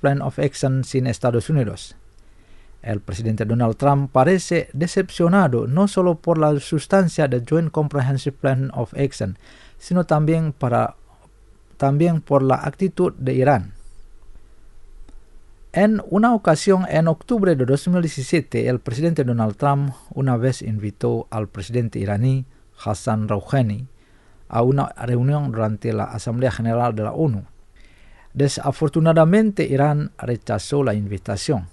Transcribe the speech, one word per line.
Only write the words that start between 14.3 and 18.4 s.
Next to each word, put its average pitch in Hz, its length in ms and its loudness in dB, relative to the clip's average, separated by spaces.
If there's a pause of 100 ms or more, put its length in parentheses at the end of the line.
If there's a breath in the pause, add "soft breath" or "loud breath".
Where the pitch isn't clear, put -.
En 208 360 4
una 226 260 4
ocasión, 185 540 2
en 160 200 2
octubre 190 460 2
de 127 120 2
dos 139 220 0
mil 180 120 2
diecisiete, 139 680 -2